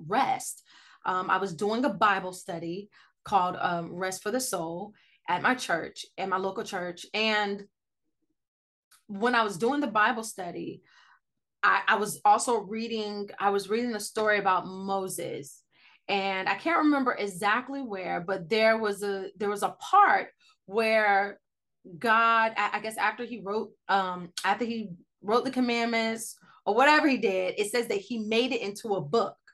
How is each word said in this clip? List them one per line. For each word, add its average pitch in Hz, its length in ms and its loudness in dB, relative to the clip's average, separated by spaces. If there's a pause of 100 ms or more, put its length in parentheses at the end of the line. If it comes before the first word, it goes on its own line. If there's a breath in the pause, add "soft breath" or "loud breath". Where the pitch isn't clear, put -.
rest. - 600 -2 (400 loud breath)
Um, 185 260 -2
I 190 60 2
was 185 180 -2
doing 214 300 0
a 285 100 0
Bible 190 380 2
study 175 580 -8 (340 soft breath)
called, 180 360 2
um, 170 340 -2
Rest 185 300 -6
for 208 80 -4
the 254 80 0
Soul 180 520 -6 (360 soft breath)
at 175 140 0
my 233 120 4
church, - 500 -6 (140)
at 190 100 -4
my 185 100 0
local 190 260 -4
church. 180 500 -8
And 208 540 -2 (1400)
when 226 300 0
I 226 80 4
was 196 140 -6
doing 262 220 0
the 285 60 -2
Bible 220 380 0
study, 170 580 -10 (800 soft breath)
I, 196 240 4
I 202 80 4
was 202 300 -2
also 220 340 4
reading, 208 800 -4
I 202 120 2
was 196 200 0
reading 233 240 0
a 208 60 -4
story 208 380 2
about 185 280 2
Moses. 190 920 -6 (480 soft breath)
And 190 400 -2
I 196 80 0
can't 330 220 0
remember 285 340 2
exactly 208 680 -2
where, 185 400 -6
but 175 300 -6
there 220 260 6
was 208 280 -2
a, 196 320 -4
there 202 120 -2
was 202 140 -4
a 180 160 -2
part 339 520 4 (360 soft breath)
where 202 720 2 (580)
God, 226 600 4
I, 208 180 0
I 214 60 -2
guess 220 160 -8
after 214 280 -2
he 226 160 -10
wrote, 202 300 -4 (180)
um, 180 440 0 (120)
after 202 200 2
he 226 260 -6 (320)
wrote 226 220 2
the 262 80 -4
commandments 233 840 0 (300 soft breath)
or 202 80 2
whatever 294 320 6
he 262 120 4
did, 185 380 0
it 208 140 -2
says 240 160 0
that 208 140 -2
he 220 260 -8
made 233 240 2
it 233 100 -2
into 202 360 -4
a 180 40 -2
book. 175 360 0 (180)